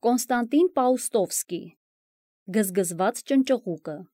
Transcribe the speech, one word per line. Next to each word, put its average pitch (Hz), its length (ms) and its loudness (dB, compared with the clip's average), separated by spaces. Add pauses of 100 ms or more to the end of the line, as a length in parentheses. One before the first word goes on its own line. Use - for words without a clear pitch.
Կոնստանտին 247 640 2
Պաուստովսկի, 247 880 0 (880)
Գզգզված 190 760 -2
ճնճղուկը։ 247 720 0 (200)